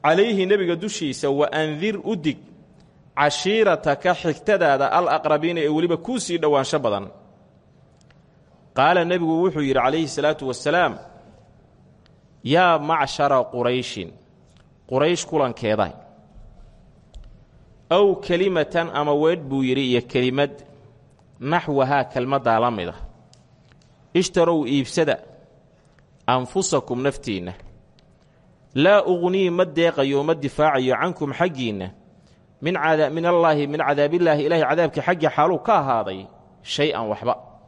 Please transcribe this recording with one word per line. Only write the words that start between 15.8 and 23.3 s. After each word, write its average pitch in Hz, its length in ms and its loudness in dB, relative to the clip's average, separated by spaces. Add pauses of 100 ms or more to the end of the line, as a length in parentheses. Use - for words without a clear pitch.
Aw 196 260 4
kalimatan, 170 800 -2
ama 147 200 0
weedh 160 280 2
buu 135 200 -4
yidhi, 127 300 0
iyo 120 100 2
kelimad, 131 480 0 (920)
naxwahaa, 139 640 0
kelmaddaa 123 560 0
la 123 100 2
mid 92 180 -6
ah. 90 100 -12 (1160)